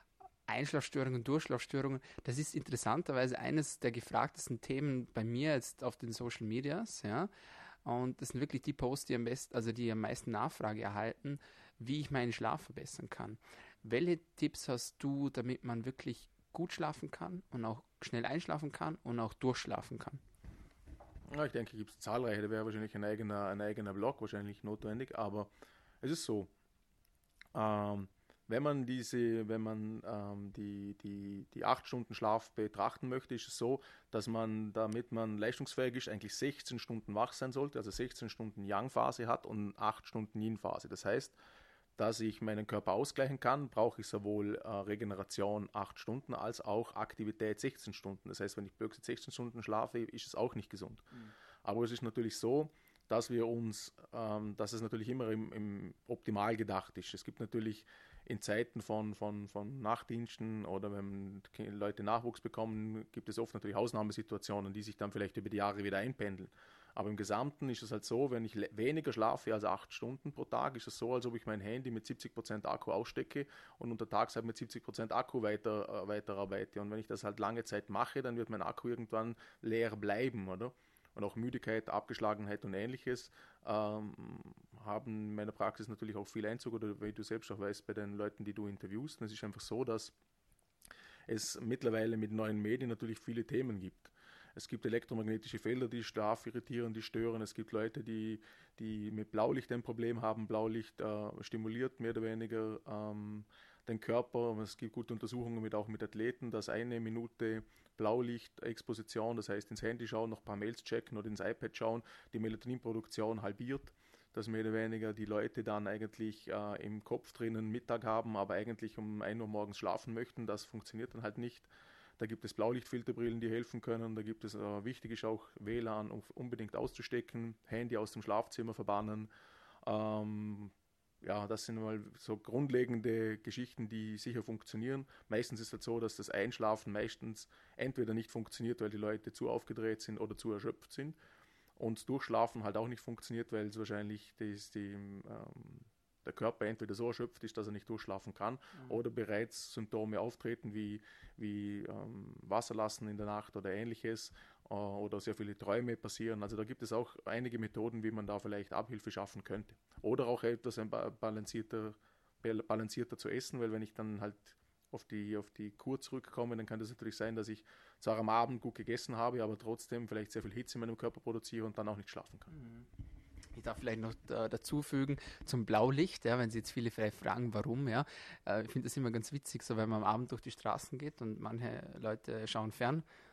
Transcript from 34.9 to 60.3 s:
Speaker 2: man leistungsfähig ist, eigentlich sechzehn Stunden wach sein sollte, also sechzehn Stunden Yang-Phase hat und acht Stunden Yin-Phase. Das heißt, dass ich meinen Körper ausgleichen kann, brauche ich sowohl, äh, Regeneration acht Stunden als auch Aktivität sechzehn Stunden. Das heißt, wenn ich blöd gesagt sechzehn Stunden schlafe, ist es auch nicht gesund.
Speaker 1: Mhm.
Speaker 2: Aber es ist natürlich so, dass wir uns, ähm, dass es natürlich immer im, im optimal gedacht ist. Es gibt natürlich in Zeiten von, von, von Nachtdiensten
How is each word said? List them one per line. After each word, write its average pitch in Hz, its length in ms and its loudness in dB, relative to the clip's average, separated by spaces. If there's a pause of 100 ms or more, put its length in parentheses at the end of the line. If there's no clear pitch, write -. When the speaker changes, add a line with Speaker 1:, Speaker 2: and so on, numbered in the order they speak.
Speaker 2:
man 113 280 0
leistungsfähig 127 580 2
ist, - 140 -2
eigentlich 104 240 -4
sechzehn 131 440 0
Stunden 110 360 -4
wach 117 180 4
sein 131 200 -2
sollte, 139 260 0
also 107 120 -2
sechzehn 117 380 -2
Stunden 107 380 -6
Yang-Phase 117 600 4
hat 117 200 2
und 104 320 -2
acht - 280 2
Stunden 110 360 -2
Yin-Phase. - 460 0
Das - 180 -4
heißt, 120 280 2 (600)
dass 110 240 4
ich 110 220 0
meinen 107 240 0
Körper 101 260 2
ausgleichen 135 460 4
kann, 135 300 4
brauche 113 320 6
ich 104 60 -4
sowohl, 104 500 2
äh, - 120 -6
Regeneration 101 1040 0
acht 101 260 -4
Stunden 120 360 -4
als 113 260 -2
auch 107 360 0
Aktivität 107 640 -2
sechzehn 131 320 -4
Stunden. 98 360 -8
Das 95 120 -6
heißt, 101 160 -2
wenn 101 100 -4
ich - 80 -14
blöd 110 160 -2
gesagt - 160 -18
sechzehn - 260 -6
Stunden 117 300 -6
schlafe, 113 380 0
ist 113 260 -6
es - 80 -10
auch 117 200 2
nicht 110 140 -6
gesund. 101 420 -10
Speaker 1:
Mhm. 113 200 -14 (320)
Speaker 2:
Aber 113 220 4
es 113 80 2
ist 120 100 -4
natürlich 113 340 0
so, 143 340 4 (380)
dass 117 220 4
wir 117 160 4
uns, 117 480 -2 (180)
ähm, 107 440 0
dass 107 160 0
es 113 100 -2
natürlich 110 260 -2
immer 123 220 2
im, 110 220 0
im 101 420 -4 (120)
optimal 110 500 2
gedacht 101 420 0
ist. - 160 -10
Es - 100 -8
gibt - 160 -8
natürlich 110 440 0 (400)
in 104 160 -2
Zeiten 113 400 2
von, 107 340 0
von, 104 340 -4
von 104 340 -4
Nachtdiensten 113 800 0